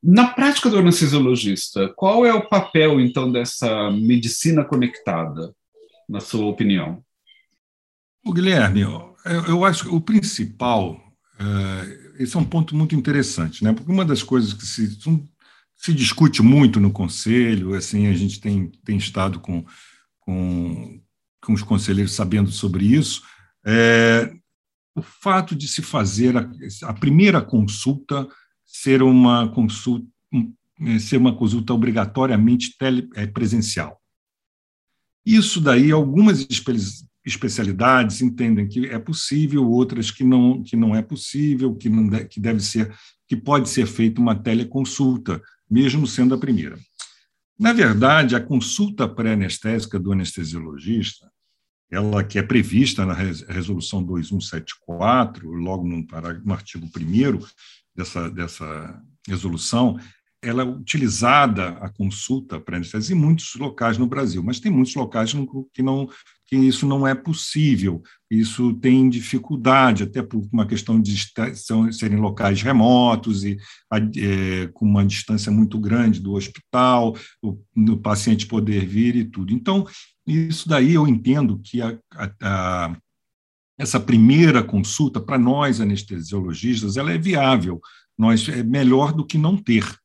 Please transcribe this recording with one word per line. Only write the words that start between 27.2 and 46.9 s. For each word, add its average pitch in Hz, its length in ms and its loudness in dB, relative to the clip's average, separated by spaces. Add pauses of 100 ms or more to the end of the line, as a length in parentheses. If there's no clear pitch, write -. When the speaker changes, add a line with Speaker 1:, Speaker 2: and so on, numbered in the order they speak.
Speaker 2:
consulta 131 840 -2 (360)
ser - 380 0
uma 123 480 6
consulta, 117 560 -4 (260)
um, 117 220 -2 (280)
é, 113 180 0
ser 117 180 -2
uma 127 180 4
consulta 113 380 -2
obrigatoriamente 117 1040 0
tele, 127 380 -2
é, 104 100 -6
presencial. 104 720 -4 (1300)
Isso 214 340 4
daí, 139 320 4
algumas 156 560 4
espe-, - 280 -4 (500)
especialidades 107 960 0
entendem 117 460 0
que 123 200 -4
é 117 120 -8
possível, 147 680 -2
outras 117 440 0
que - 120 -8
não, 127 380 4
que - 140 -8
não 113 200 2
é 110 60 2
possível, 131 760 -2
que - 140 -6
não 110 180 2
de-, 104 180 -2
que - 140 -16
deve 113 220 0
ser, 107 320 -4 (340)
que - 80 -2
pode 135 340 0
ser 123 180 0
feita 113 340 0
uma 113 140 2
teleconsulta, 120 1080 -2 (280)
mesmo 135 360 2
sendo 127 300 0
a - 20 -4
primeira. 101 400 -4 (840)